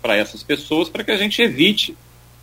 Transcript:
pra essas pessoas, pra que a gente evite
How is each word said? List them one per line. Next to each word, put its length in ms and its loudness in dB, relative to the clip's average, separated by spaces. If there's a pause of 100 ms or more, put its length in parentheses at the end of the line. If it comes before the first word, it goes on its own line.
pra 160 0
essas 260 -2
pessoas, 460 -2
pra 160 -8
que 60 -4
a 60 2
gente 260 0
evite 520 2 (480)